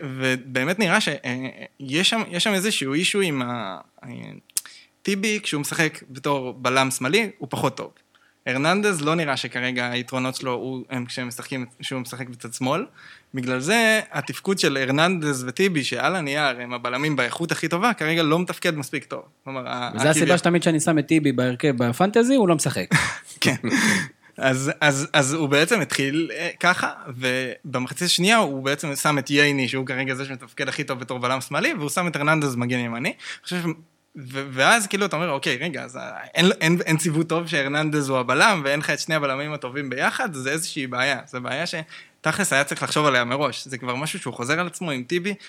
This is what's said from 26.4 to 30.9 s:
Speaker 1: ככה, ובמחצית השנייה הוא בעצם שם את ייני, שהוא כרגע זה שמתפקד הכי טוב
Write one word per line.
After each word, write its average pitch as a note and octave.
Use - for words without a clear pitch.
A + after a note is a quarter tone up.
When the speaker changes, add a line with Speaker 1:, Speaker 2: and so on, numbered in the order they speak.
Speaker 1:
ככה, F#3
ובמחצית B2+
השנייה F#3
הוא C#3
בעצם C#3
שם D3
את C3+
ייני, C#3+
שהוא C3+
כרגע C3
זה C3+
שמתפקד C3+
הכי D3
טוב B2+